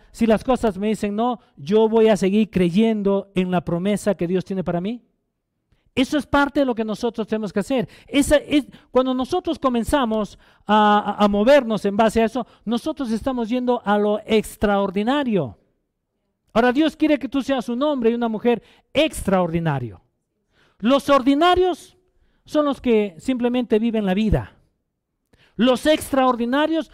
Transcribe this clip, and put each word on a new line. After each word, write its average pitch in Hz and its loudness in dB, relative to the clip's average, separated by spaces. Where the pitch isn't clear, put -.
si 226 -2
las 214 2
cosas 233 -2
me 208 -4
dicen 208 -4
no, 233 -2
yo 208 2
voy 220 4
a 214 4
seguir 196 0
creyendo 196 0
en 185 -2
la 180 0
promesa 190 -2
que 196 -6
Dios 180 -2
tiene 190 -6
para 170 -4
mí"? 226 -8
Eso 269 0
es 277 -2
parte 285 0
de 277 2
lo 247 -2
que 220 -4
nosotros 214 -6
tenemos 220 -4
que - -2
hacer. 233 -2
Esa 285 2
es, 277 0
cuando 254 2
nosotros 311 -4
comenzamos 233 -2
a, 208 4
a, 208 4
a - 4
movernos 220 4
en 202 -2
base 226 2
a 226 4
eso, 220 -4
nosotros 240 -4
estamos 233 -4
yendo 247 -2
a 202 0
lo 208 0
extraordinario. 208 -2
Ahora, 240 2
Dios 294 0
quiere 302 0
que 269 -10
tú 277 -4
seas 262 -4
un 240 -4
hombre 269 0
y 233 0
una 240 -2
mujer 220 -2
extraordinario. 165 -2
Los 262 0
ordinarios 302 2
son 302 0
los 285 -4
que 214 0
simplemente 240 -2
viven 220 0
la 185 0
vida. 185 -2
Los 247 2
extraordinarios 277 0